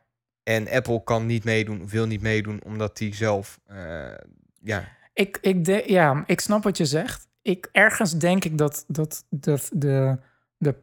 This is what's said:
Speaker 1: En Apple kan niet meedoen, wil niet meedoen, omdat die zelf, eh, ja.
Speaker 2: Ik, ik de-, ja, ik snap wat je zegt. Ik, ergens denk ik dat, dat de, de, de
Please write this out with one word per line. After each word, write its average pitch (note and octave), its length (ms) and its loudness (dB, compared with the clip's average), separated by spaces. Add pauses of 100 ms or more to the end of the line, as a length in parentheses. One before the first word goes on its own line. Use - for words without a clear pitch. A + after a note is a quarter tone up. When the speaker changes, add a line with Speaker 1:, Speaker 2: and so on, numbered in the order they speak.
(420)
Speaker 1:
En A2 280 0
Apple A#2+ 340 0
kan A2+ 220 0
niet A2+ 180 0
meedoen, G#2+ 440 -2
wil A2 180 0
niet A2 160 -4
meedoen, G#2+ 420 -2
omdat G#2+ 320 -6
die G#2 180 -6
zelf, G#2 520 -2
eh, E2 460 -12 (500)
ja. G2+ 220 -4 (280)
Speaker 2:
Ik, - 280 -2
ik F#3 240 2
de-, F#3+ 220 2
ja, D#3 400 4
ik F3 140 2
snap G#3 220 0
wat G3+ 140 0
je G3+ 100 2
zegt. D#3 420 -4 (140)
Ik, - 300 -2
ergens G#3 440 4
denk F3+ 280 2
ik D#3 140 -2
dat, D3 280 0
dat D#3 420 -4
de, C#3+ 300 0 (140)
de, C3+ 460 2 (380)
de D3 160 0 (100)